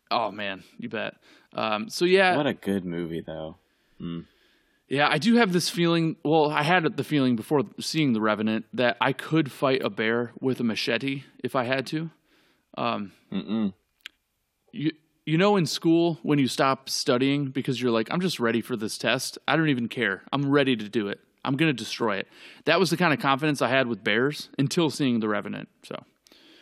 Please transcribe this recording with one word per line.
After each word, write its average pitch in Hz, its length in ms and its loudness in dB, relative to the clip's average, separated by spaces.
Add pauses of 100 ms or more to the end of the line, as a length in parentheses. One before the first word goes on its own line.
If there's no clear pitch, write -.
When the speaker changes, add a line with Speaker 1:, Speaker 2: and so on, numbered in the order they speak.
(120)
Speaker 1:
Oh, 120 180 0
man, 98 320 -8 (160)
you 117 100 -10
bet. 107 260 -6 (400)
Um, 110 340 -2
so, - 160 -2
yeah. 185 320 4
Speaker 2:
What 147 100 0
a 113 80 0
good 98 300 -2
movie, 85 360 -6
though. 78 360 -10 (440)
Mm. 85 260 -8 (640)
Speaker 1:
Yeah, 143 180 2
I 151 60 2
do 214 200 4
have 214 180 4
this 170 160 0
feeling, 170 520 0
well, 151 280 4
I 147 140 2
had 156 340 2
the 139 40 -2
feeling 131 320 2
before 127 280 0 (180)
seeing 151 320 0
The 107 80 2
Revenant 107 540 0
that 120 260 0
I 135 140 2
could 156 360 0
fight 131 320 0
a 123 60 -2
bear 113 500 -2
with 127 220 -2
a 120 40 0
machete 127 580 -2 (200)
if 123 140 -4
I 127 80 2
had 131 220 -2
to. 160 240 -6 (680)
Um, 110 360 -4 (200)
Speaker 2:
Mm-mm. 101 400 -2 (1000)
Speaker 1:
you, 147 200 -4 (340)
you 156 140 2
know, 208 180 6
in 180 80 4
school, 170 580 2
when 147 160 2
you 135 80 4
stop 135 440 0
studying 139 560 2
because 131 340 -4
you're 123 100 0
like, 113 200 0
"I'm 165 100 -2
just 185 180 -2
ready 117 220 0
for 123 160 -6
this 107 220 -6
test. 127 400 -2 (100)
I 135 80 2
don't 160 140 2
even 120 180 0
care. 101 420 -2
I'm 139 200 0
ready 135 260 4
to 107 140 -6
do 104 180 -2
it. 104 120 -8 (220)
I'm 139 140 -2
gonna 160 160 2
destroy 110 460 -4
it." - 100 -8 (380)
That 160 120 4
was 180 120 2
the 170 80 0
kind 170 160 4
of 135 40 0
confidence 143 440 0
I 123 60 2
had 131 180 2
with 110 180 -6
bears 117 540 0
until 143 320 0
seeing 123 300 0
The 107 80 -2
Revenant, 101 420 -6 (140)
so. - 200 -12 (580)